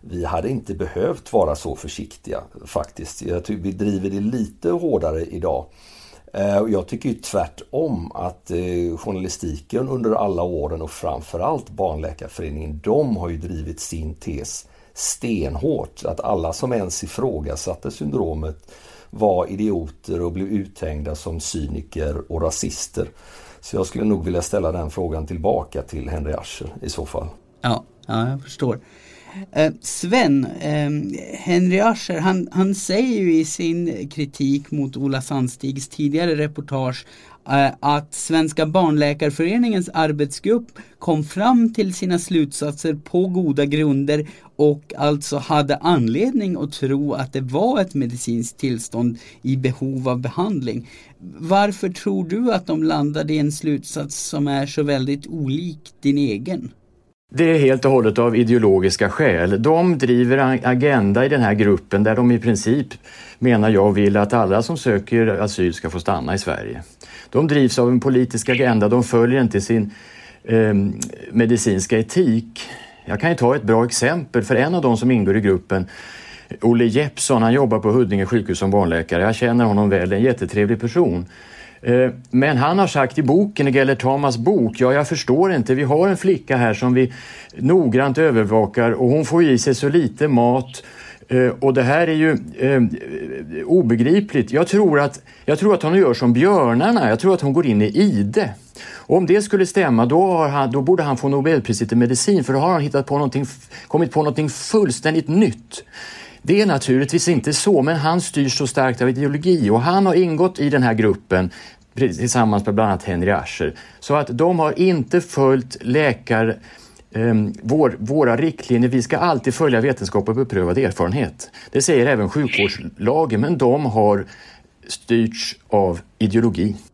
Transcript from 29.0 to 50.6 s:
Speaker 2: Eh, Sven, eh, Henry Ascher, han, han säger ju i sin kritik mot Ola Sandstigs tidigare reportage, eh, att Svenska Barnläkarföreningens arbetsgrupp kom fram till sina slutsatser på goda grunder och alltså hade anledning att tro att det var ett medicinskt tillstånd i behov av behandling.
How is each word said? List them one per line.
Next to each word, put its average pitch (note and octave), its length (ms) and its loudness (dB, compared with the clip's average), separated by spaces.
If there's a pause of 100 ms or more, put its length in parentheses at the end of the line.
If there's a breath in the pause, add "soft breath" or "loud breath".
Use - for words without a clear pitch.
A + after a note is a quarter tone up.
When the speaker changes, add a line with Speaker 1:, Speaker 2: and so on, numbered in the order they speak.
Speaker 2:
Eh, D#3 200 0 (100)
Sven, E3 680 0 (120)
eh, D3 580 -4 (220)
Henry F3+ 400 2
Ascher, G#3+ 400 0
han, F#3 320 -2
han F#3+ 240 0
säger G#3+ 460 -2
ju E3+ 140 2
i D#3+ 100 2
sin E3 640 -6
kritik C#3+ 640 -4
mot C#3 260 -6
Ola C3+ 240 -4
Sandstigs C3+ 640 -6
tidigare D#3+ 480 -2
reportage, C#3+ 680 -6 (440 loud breath)
eh, C#3 180 2 (120)
att D3 340 -2
Svenska D#3+ 520 -2
Barnläkarföreningens E3 1300 0
arbetsgrupp D#3 760 -2 (320 loud breath)
kom D#3 240 0
fram A3+ 500 2
till G3 200 -2
sina F3+ 260 -2
slutsatser D3+ 760 -4 (100)
på F3+ 240 0
goda D#3+ 380 0
grunder D3 640 0 (280 loud breath)
och D3 420 0
alltså D3 400 -2
hade C#3+ 380 0
anledning F3+ 800 0
att D3 160 -6
tro C#3 420 -2
att C3 200 -6
det C3+ 80 -4
var F#3+ 400 0
ett F#3 120 -4
medicinskt A#2+ 640 -4
tillstånd A#2 580 -4 (240 loud breath)
i C3 160 -2
behov C3 520 -4
av B2+ 100 -2
behandling. B2+ 720 -4 (480 loud breath)